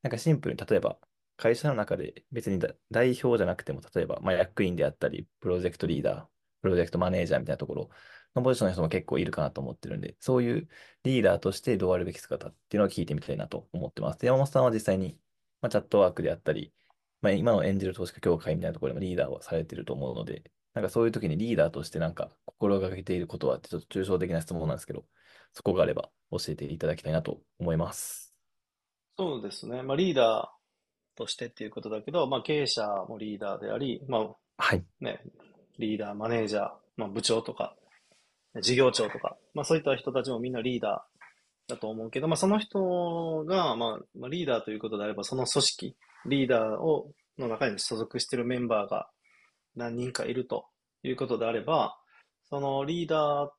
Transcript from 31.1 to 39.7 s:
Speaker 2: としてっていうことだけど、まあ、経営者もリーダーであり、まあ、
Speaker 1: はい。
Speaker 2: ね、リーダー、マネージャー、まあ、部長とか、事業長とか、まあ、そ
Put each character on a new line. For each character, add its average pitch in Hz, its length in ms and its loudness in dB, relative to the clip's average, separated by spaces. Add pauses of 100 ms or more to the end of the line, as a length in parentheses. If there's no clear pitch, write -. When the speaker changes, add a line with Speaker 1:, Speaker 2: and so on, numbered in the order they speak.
Speaker 2:
と 113 80 -6
し - 100 -8
て 120 100 -6
っ 117 40 -10
て - 140 -10
い - 20 -6
う 107 40 -8
こ - 120 -10
と 110 80 -8
だ 107 100 -4
け - 100 -12
ど、 156 160 2
ま 131 120 0
あ、 - 40 -4
経 151 200 0
営 135 40 0
者 113 200 0 (220)
も 113 100 -10
リ 107 180 -6
ー - 20 -14
ダ 101 200 -4
ー - 20 -10
で 104 100 -6
あ 107 60 -2
り、 131 320 -4
ま 123 100 0
あ、 107 160 -2 (220)
Speaker 1:
は - 200 2
い。 90 80 -2 (160)
Speaker 2:
ね、 - 220 -6 (560)
リ 107 180 -2
ー - 20 -4
ダ 104 140 -6
ー、 - 20 -10
マ 110 160 -4
ネ 117 140 2
ー - 20 -2
ジ 104 100 -2
ャ 104 40 2
ー、 101 100 -2 (260)
ま 117 80 -4
あ、 98 40 -6
部 101 120 -4
長 113 220 2
と - 100 -10
か、 - 240 -6 (840)
事 120 140 2
業 131 140 8
長 110 200 0
と - 80 -10
か、 - 180 -4 (160)
ま 147 100 -4
あ、 - 40 -4
そ 165 80 4